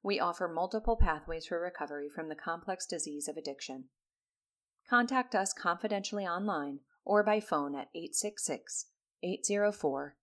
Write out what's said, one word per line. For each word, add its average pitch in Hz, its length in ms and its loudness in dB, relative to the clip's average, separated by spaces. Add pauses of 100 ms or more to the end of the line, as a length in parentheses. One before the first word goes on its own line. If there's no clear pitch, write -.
We 202 160 2
offer 175 260 0
multiple 190 500 2
pathways 165 500 4
for 170 120 -2
recovery 147 560 -6
from 160 140 -6
the 151 80 -6
complex 175 500 -6
disease 147 420 -6
of 151 80 -6
addiction. 139 500 -10 (1000)
Contact 247 460 4
us 202 180 4
confidentially 196 720 -2
online 170 560 -2 (240)
or 208 180 6
by 214 160 6
phone 143 380 0
at - 180 -8
eight 165 200 -8
six 208 300 -4
six, - 420 -6 (360)
eight - 240 -4
zero 208 240 4
four 143 520 -2